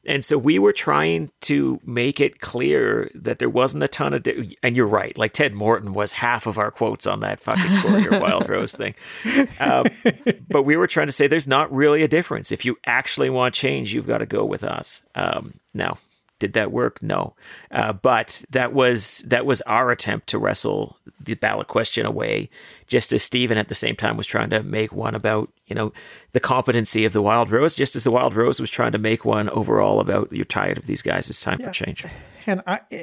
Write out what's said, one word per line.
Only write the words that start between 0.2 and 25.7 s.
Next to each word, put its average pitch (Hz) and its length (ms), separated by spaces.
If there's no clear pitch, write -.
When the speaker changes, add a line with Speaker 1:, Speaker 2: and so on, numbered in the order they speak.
Speaker 1:
so 147 120
we 147 200
were 202 160
trying 156 560
to 143 440
make 123 340
it 139 220
clear 123 720
that - 260
there 123 100
wasn't 135 340
a 143 40
ton 139 280
of, 131 80
di-, 120 400
and 120 120
you're 123 120
right, 101 300
like, 110 140
Ted 139 220
Morton 104 400
was 104 200
half 120 340
of 104 100
our 107 140
quotes 107 340
on 101 140
that 101 200
fucking 185 420
Courier 202 380
Speaker 2:
<laughs> - 0
Speaker 1:
Wild 90 300
Rose 98 260
thing. 107 200
Um, - 260
but 139 140
we 147 120
were 175 120
trying 151 200
to 139 60
say 143 140
there's 147 200
not 139 240
really 147 300
a 156 60
difference. 151 440
If - 140
you 123 200
actually 131 440
want 127 240
change, 135 400
you've 117 140
gotta 113 180
go 104 180
with - 200
us. - 400
Um, - 400
now, 90 260
did 104 140
that 107 180
work? 120 320
No. 95 320
Uh, 110 240
but 113 560
that 123 240
was, 123 540
that 123 180
was 131 160
our 120 300
attempt 107 380
to 104 100
wrestle - 580
the 110 120
ballot 104 320
question 113 400
away, 104 420
just 123 260
as 117 80
Stephen 117 380
at 104 80
the - 80
same 113 200
time 110 220
was 107 80
trying 110 240
to 107 140
make 107 280
one 110 220
about, 107 380
you 107 80